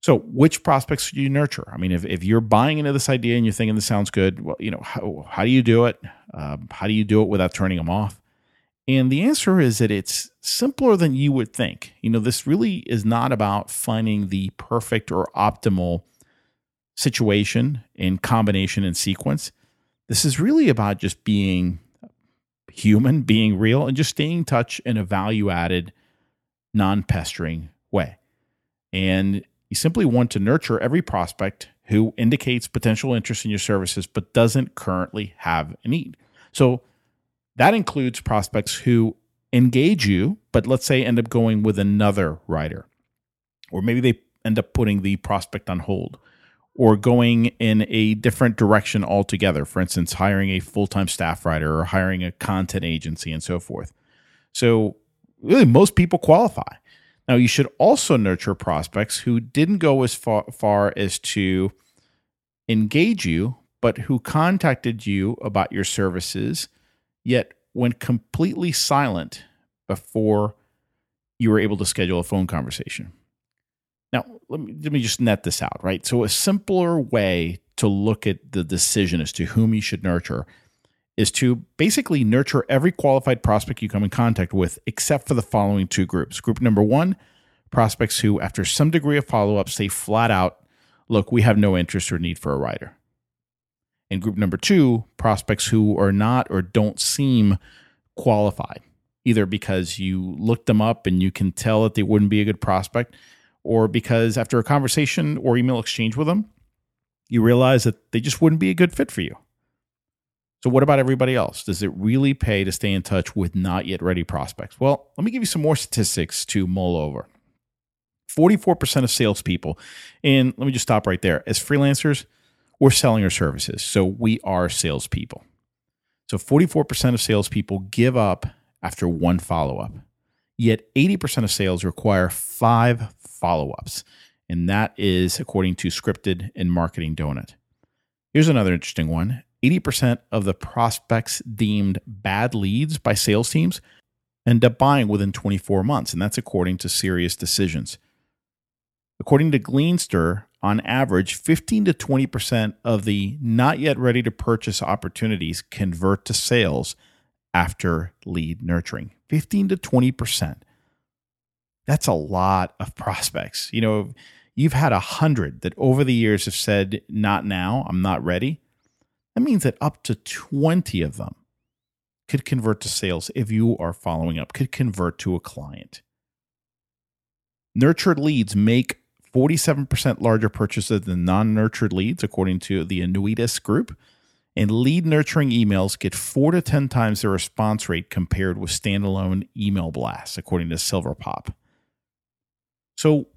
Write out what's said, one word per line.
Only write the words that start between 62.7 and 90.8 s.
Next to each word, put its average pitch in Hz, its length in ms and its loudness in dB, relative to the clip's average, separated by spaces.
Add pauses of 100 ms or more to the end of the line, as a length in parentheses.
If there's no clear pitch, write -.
you, 90 300 -2 (260)
but 117 160 0
who 120 220 -2
contacted 156 840 -2
you 101 360 0
about 98 300 -2
your 98 120 -2
services, 98 840 -4 (560)
yet 123 280 0 (220)
went 120 240 0
completely 170 720 -2
silent 113 720 -2 (440)
before 104 640 -2 (840)
you 113 120 2
were 107 100 6
able 104 160 0
to 98 80 -4
schedule 90 360 -2
a 87 40 -4
phone 95 220 -2
conversation. - 640 -8 (1000)
Now, 123 140 -2 (240)
let 156 120 -8
me, 160 220 -14
let 151 80 -6
me 143 120 0
just 110 180 -4
net 110 220 2
this - 180 -6
out, - 220 -8
right? 92 240 -4
So 120 180 0
a 104 60 -2
simpler 185 680 0
way 92 640 0 (160)
to - 100 0
look 101 400 0
at - 260 -4
the 92 120 -2
decision 87 560 0
as - 120 -6
to - 120 -4
whom 113 300 2
you 107 80 -2
should - 200 -6
nurture 87 440 -4 (720)
is 107 140 2
to 123 240 2 (200)
basically 175 460 0
nurture 123 460 2
every 143 240 2
qualified 135 500 0
prospect 107 400 0
you 107 60 -4
come 104 160 0
in 98 40 0
contact 107 460 0
with, 90 320 -2
except - 400 -2
for 139 80 0
the 117 80 -6
following 101 460 0
two 95 180 -2
groups. - 340 -6
Group 113 200 -4
number 110 220 4
one, 151 340 2 (540)
prospects - 500 0
who, 104 200 2
after - 240 -4
some 151 260 0
degree 147 280 0
of 139 80 -2
follow-up, 104 420 0
say 101 200 -4
flat 113 420 0
out, 92 300 0 (480)